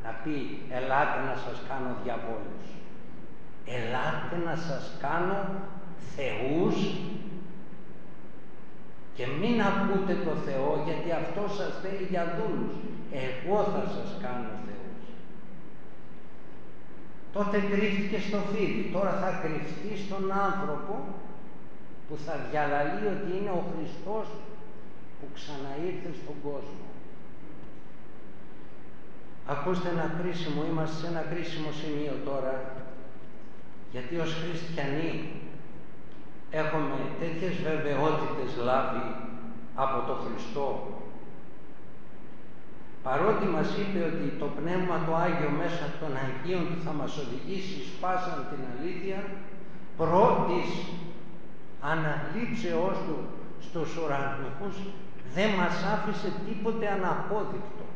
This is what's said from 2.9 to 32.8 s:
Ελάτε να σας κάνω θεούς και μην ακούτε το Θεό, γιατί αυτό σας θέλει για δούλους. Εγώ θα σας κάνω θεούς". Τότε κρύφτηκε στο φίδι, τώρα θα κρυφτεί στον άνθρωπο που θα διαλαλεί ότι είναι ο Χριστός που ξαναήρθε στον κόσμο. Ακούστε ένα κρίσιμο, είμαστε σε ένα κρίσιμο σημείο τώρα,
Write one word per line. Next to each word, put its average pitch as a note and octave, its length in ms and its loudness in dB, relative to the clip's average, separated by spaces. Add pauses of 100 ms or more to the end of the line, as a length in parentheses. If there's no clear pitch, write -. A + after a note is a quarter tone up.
Ελάτε C#3 580 0 (140)
να D#3 60 0 (120)
σας D#3+ 160 0 (220)
κάνω F3+ 340 2 (760)
θεούς C#3 640 2 (2500)
και B2 100 -2 (140)
μην A#3 160 4 (140)
ακούτε F#3+ 440 4 (140)
το D3+ 60 2 (120)
Θεό, C3+ 240 2 (160)
γιατί D#3+ 240 0 (120)
αυτό - 220 0 (140)
σας E3 140 0 (100)
θέλει F#3+ 320 0
για E3+ 120 2 (100)
δούλους. E3 400 0 (520)
Εγώ E3+ 300 2 (160)
θα - 100 2 (120)
σας - 140 -2 (140)
κάνω B2 300 -2 (120)
θεούς". - 400 -2 (2250)
Τότε G3+ 240 4 (140)
κρύφτηκε G3+ 560 2
στο G#3 120 2 (120)
φίδι, - 420 2
τώρα F#3 280 2
θα F#3 80 2 (140)
κρυφτεί D#3 480 0 (140)
στον F#3+ 180 0 (240)
άνθρωπο F3 480 0 (1120)
που D3+ 80 -2 (100)
θα D#3+ 100 -2 (140)
διαλαλεί D3 560 2 (100)
ότι D3+ 120 0 (100)
είναι G3+ 220 0
ο - 120 0
Χριστός E3+ 560 0 (920)
που C#3 80 -2 (100)
ξαναήρθε D3 720 -2 (120)
στον D3 140 -2 (120)
κόσμο. C#3 380 -2 (2750)
Ακούστε F3+ 420 2
ένα D#3+ 120 2 (120)
κρίσιμο, D#3+ 500 2
είμαστε D#3 320 2
σε E3+ 120 0
ένα D#3+ 180 0
κρίσιμο D#3 380 0 (120)
σημείο D3 320 0 (160)
τώρα, C3+ 240 0 (1400)